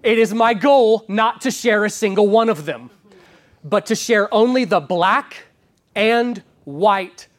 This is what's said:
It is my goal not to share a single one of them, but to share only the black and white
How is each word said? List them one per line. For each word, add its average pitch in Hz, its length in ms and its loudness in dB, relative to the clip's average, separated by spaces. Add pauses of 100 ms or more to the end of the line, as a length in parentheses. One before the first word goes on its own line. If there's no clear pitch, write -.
It 233 160 0
is 220 160 0
my 226 200 2
goal 226 540 2
not 220 340 -2
to 262 100 -4
share 208 340 0
a 208 40 -2
single 202 380 0
one 226 220 2
of 156 160 -4
them, 123 240 -10 (760)
but 202 240 -4
to 226 80 0
share 208 380 0
only 247 320 2
the 185 140 0
black 185 680 -4 (500)
and 226 460 0 (220)
white 190 640 -2 (120)